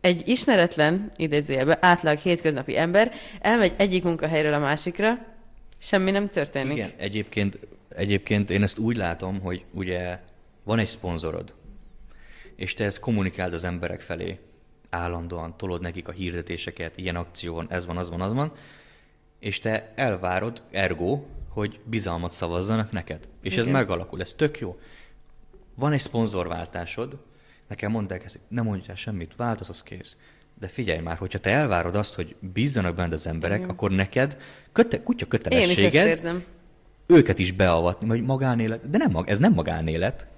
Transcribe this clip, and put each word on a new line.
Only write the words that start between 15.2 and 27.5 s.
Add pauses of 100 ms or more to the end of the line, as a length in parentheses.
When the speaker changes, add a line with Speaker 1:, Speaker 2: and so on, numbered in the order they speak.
Speaker 2:
tolod
nekik
a
hirdetéseket,
ilyen
akció
van,
ez
van,
az
van,
az
van, (880)
és
te
elvárod,
ergo, (260)
hogy
bizalmat
szavazzanak
neked. (140)
És
ez
Speaker 1:
Igen.
Speaker 2:
megalakul,
ez
tök
jó. (960)
Van
egy
szponzorváltásod, (540)